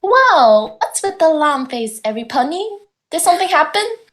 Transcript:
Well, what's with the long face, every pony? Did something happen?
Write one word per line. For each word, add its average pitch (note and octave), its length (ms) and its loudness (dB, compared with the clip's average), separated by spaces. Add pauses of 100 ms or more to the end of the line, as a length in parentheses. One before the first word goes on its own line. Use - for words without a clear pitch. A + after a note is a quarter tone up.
Well, E4+ 760 4
what's - 220 -4
with F#4+ 160 -6
the E4 100 2
long D4 380 0
face, A3+ 380 -8
every A3 200 -6
pony? C#4+ 400 -4 (460)
Did E4 100 -4
something F4+ 280 0
happen? F4+ 360 0 (280)